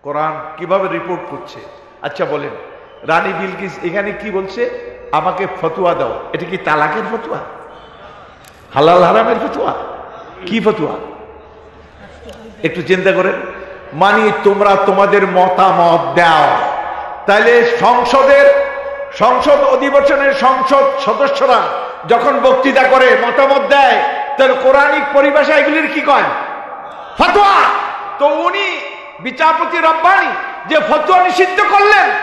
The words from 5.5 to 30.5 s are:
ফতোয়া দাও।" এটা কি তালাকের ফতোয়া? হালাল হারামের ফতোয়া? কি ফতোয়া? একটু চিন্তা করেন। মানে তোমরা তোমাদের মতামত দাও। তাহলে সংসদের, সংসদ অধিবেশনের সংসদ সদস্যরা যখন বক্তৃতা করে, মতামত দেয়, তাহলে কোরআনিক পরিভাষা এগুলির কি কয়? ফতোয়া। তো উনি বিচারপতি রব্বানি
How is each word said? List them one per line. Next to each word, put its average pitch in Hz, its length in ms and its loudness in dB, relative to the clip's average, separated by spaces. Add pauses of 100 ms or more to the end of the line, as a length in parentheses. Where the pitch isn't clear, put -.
ফতোয়া 170 320 -2
দাও।" 135 300 -4 (100)
এটা 156 120 -8
কি 285 120 -8
তালাকের 156 540 -2
ফতোয়া? - 280 -8 (1300)
হালাল 165 300 4
হারামের 220 320 2
ফতোয়া? - 380 -6 (720)
কি 226 140 -4
ফতোয়া? 147 540 -4 (1500)
একটু 170 180 -4
চিন্তা 185 300 0
করেন। 190 220 0 (600)
মানে 208 380 2 (120)
তোমরা 202 320 4 (100)
তোমাদের 196 420 2
মতামত 180 880 2
দাও। 160 420 4 (680)
তাহলে 226 520 4
সংসদের, 262 920 4 (440)
সংসদ 254 500 2
অধিবেশনের 277 680 2
সংসদ 269 500 2 (220)
সদস্যরা 262 560 0 (460)
যখন 247 320 2
বক্তৃতা 262 440 2
করে, 254 340 4 (100)
মতামত 277 340 2
দেয়, 269 420 4 (340)
তাহলে 262 160 4 (100)
কোরআনিক 285 400 4 (100)
পরিভাষা 285 420 2
এগুলির 302 380 2
কি 302 80 -2
কয়? 269 220 2 (960)
ফতোয়া। 381 440 4 (580)
তো 285 80 2
উনি 349 520 -2 (400)
বিচারপতি 320 580 -2
রব্বানি 330 500 2 (420)